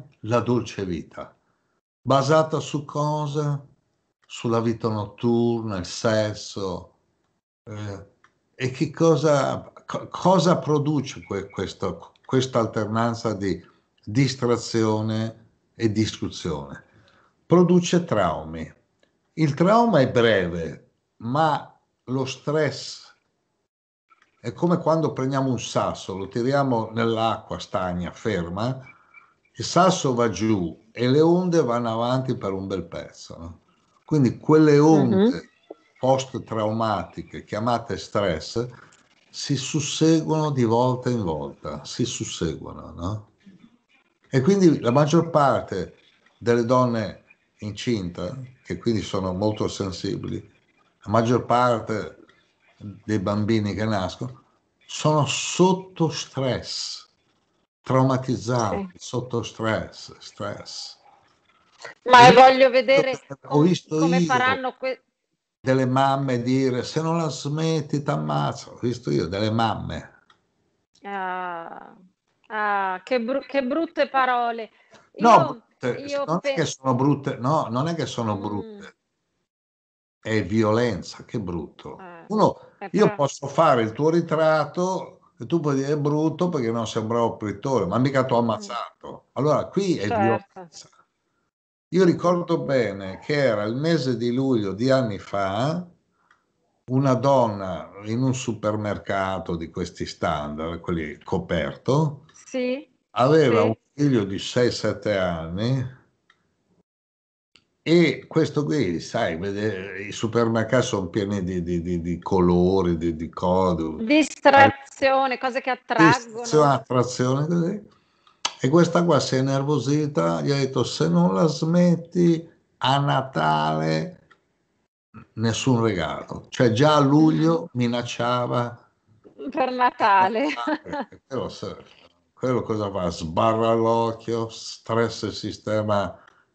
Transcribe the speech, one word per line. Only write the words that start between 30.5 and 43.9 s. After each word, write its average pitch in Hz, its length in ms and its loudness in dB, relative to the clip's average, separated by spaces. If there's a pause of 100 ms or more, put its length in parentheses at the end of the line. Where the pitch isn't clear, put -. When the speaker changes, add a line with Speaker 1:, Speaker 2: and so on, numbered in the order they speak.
Speaker 1:
e 120 180 -2
le 139 120 4
onde 170 400 4
vanno 120 300 0
avanti 123 460 -2
per 98 160 -4
un 98 140 -6
bel 95 180 -4
pezzo, - 520 -16
no? 85 220 -14 (460)
Quindi 139 320 2
quelle 151 420 6
onde 151 440 6
Speaker 2:
Mhm. 254 160 2 (580)
Speaker 1:
post-traumatiche 110 1500 -2
chiamate 110 540 -4
stress 101 680 -4 (640)
si - 300 -4
susseguono 156 920 0
di 131 120 0
volta 123 460 2
in 117 140 -2
volta, 73 600 -8
si - 220 -4
susseguono, 76 840 -8
no? 92 380 -8 (1000)